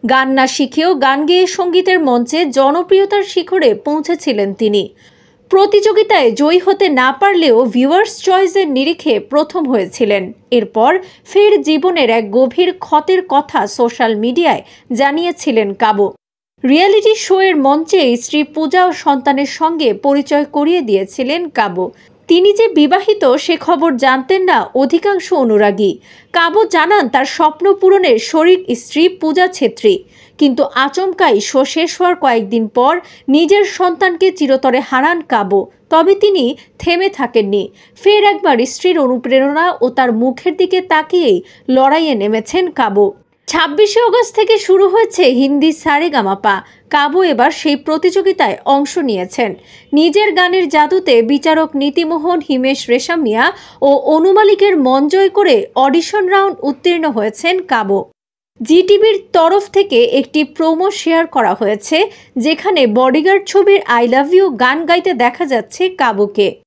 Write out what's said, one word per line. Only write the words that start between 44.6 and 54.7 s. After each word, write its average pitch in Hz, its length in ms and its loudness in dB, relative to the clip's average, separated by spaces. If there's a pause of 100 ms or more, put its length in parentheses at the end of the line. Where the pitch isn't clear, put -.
হয়েছে 453 340 0
হিন্দি 277 500 2
সারেগামাপা। 247 920 -2 (280)
কাবো 294 320 0
এবার 285 280 2
সেই 285 260 -2
প্রতিযোগিতায় 339 880 -2
অংশ 277 340 0
নিয়েছেন। 214 560 -4 (380)
নিজের 339 400 2
গানের 359 360 0
জাদুতে 302 540 2
বিচারক 311 540 0
নীতিমোহন, 320 720 -2
হিমেশ 262 400 -2
রেশামিয়া 254 640 0 (300)
ও 277 140 4
অনু 320 360 2
মালিকের 403 440 4